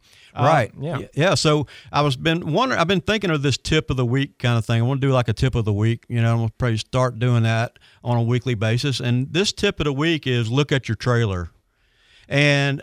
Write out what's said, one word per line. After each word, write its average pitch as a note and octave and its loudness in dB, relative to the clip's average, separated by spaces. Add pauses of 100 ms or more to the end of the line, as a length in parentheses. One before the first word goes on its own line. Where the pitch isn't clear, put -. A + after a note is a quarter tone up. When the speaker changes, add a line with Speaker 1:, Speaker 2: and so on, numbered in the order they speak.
(360)
Speaker 1:
Uh, G#2 -2
Speaker 2:
Right. C3+ 2
Speaker 1:
yeah. D3 -6
Speaker 2:
Y-, G2 -10
yeah. E3 2
So D3+ 2 (240)
I C#3+ 0
was D3 0
been D#3+ -2
wondering, A#3 0
I've D#3+ 2
been F#3+ 2
thinking G3+ -2
of D3+ 0
this C3+ 0
tip - 0
of C#3+ -2
the B2+ 2
week C3+ 0
kind A#2+ 0
of A2 -2
thing. A#2 0
I A#2+ 2
wanna C3+ 0
do, C#3 2
like, B2+ 2
a G#2 0
tip B2+ 0
of A#2 0
the G#2+ 0
week, A2+ 0
you A#2+ -2
know, A#2 2
I'm A#2 0
gonna A2+ -2
probably A#2 -2
start B2 -2
doing A#2+ 2
that A2+ -2 (240)
on A#2+ 0
a A#2 0
weekly B2 0
basis. A#2 -2
And B2 -2
this F#3+ 0
tip - -2
of D#3+ -2
the C#3+ -2
week D3+ -2
is A#2+ 0
look C#3+ 2
at C3+ -2
your A2 0
trailer. G#2+ 0 (800)
And C#3+ 2